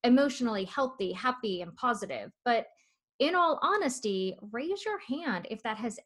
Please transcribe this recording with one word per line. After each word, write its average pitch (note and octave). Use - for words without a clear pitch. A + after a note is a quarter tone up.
emotionally B3
healthy, A3+
happy, G3+
and F3
positive. G3
But A#3
in D4+
all E4+
honesty, B3
raise D#4+
your G#4+
hand C4
if G#3+
that G#3+
has G#3+